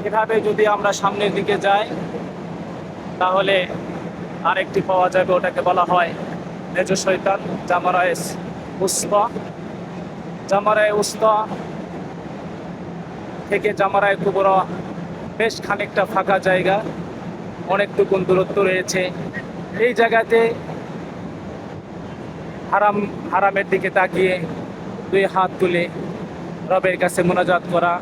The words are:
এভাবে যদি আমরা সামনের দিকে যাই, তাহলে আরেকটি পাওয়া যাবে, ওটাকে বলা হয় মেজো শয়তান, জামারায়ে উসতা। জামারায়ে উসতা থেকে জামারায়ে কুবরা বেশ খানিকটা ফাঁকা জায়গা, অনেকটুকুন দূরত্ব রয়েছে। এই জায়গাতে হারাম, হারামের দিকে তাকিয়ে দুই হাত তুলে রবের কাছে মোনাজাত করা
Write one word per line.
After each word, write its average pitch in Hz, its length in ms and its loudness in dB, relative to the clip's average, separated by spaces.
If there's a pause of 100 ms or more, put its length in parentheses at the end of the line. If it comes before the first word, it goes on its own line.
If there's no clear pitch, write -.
এভাবে 214 360 2
যদি 214 260 4
আমরা 208 260 4
সামনের 202 460 2
দিকে 196 180 2 (100)
যাই, 202 180 6 (1300)
তাহলে 190 380 4 (960)
আরেকটি 190 380 0
পাওয়া 185 260 4
যাবে, 185 180 4
ওটাকে 180 360 2
বলা 180 240 4
হয় 175 180 4 (640)
মেজো 185 300 0
শয়তান, 190 340 2 (300)
জামারায়ে 180 460 2 (720)
উসতা। 202 360 2 (1300)
জামারায়ে 214 420 4
উসতা 208 420 2 (2250)
থেকে 208 220 2 (100)
জামারায়ে 196 440 4
কুবরা 190 320 4 (840)
বেশ 226 160 2 (120)
খানিকটা 202 380 0
ফাঁকা 190 340 2
জায়গা, 185 380 4 (920)
অনেকটুকুন 196 600 2
দূরত্ব 185 340 2
রয়েছে। 185 400 0 (840)
এই 247 100 4
জায়গাতে 226 460 6 (2250)
হারাম, 202 260 4 (360)
হারামের 196 380 2
দিকে 185 200 0
তাকিয়ে 185 440 2 (760)
দুই 190 140 4 (100)
হাত 185 160 2 (100)
তুলে 175 240 4 (840)
রবের 185 320 4
কাছে 180 200 2
মোনাজাত 175 400 4 (100)
করা 170 300 4